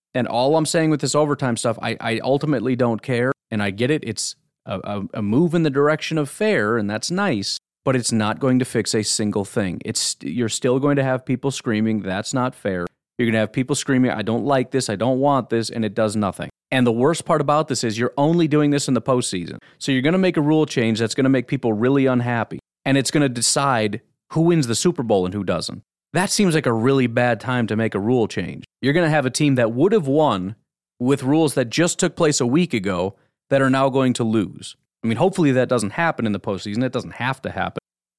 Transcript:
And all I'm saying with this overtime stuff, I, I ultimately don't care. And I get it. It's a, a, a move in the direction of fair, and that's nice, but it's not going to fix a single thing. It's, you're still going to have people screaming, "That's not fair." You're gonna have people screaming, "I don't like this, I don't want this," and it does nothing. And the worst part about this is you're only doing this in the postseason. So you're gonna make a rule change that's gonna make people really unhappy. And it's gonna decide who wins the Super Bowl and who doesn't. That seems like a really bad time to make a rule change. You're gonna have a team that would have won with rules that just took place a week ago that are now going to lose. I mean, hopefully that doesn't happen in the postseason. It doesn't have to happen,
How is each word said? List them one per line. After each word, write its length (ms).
And 140
all 280
I'm 120
saying 240
with 100
this 140
overtime 420
stuff, 240
I, 180
I 200
ultimately 560
don't 260
care. 300
And 140
I 80
get 180
it. 160
It's 300
a, 160
a, 200
a 80
move 320
in 80
the 80
direction 480
of 100
fair, 480
and 100
that's 220
nice, 480
but 120
it's 160
not 280
going 200
to 60
fix 280
a 100
single 420
thing. 380
It's, 380
you're 260
still 320
going 180
to 60
have 220
people 240
screaming, 520
"That's 320
not 200
fair." 320
You're 100
gonna 120
have 120
people 240
screaming, 360
"I 100
don't 240
like 240
this, 200
I 60
don't 240
want 300
this," 220
and 120
it 120
does 200
nothing. 340
And 160
the 60
worst 340
part 160
about 260
this 160
is 140
you're 180
only 320
doing 220
this 180
in 60
the 80
postseason. 560
So 120
you're 120
gonna 160
make 180
a 40
rule 260
change 320
that's 160
gonna 140
make 180
people 260
really 320
unhappy. 540
And 140
it's 140
gonna 180
decide 720
who 100
wins 260
the 80
Super 280
Bowl 220
and 80
who 100
doesn't. 380
That 160
seems 260
like 100
a 80
really 340
bad 320
time 280
to 80
make 180
a 60
rule 280
change. 360
You're 120
gonna 160
have 160
a 60
team 240
that 180
would 180
have 160
won 480
with 240
rules 320
that 140
just 300
took 160
place 240
a 80
week 260
ago 420
that 120
are 80
now 200
going 240
to 100
lose. 520
I 40
mean, 100
hopefully 340
that 180
doesn't 220
happen 340
in 60
the 80
postseason. 440
It 100
doesn't 220
have 280
to 80
happen, 280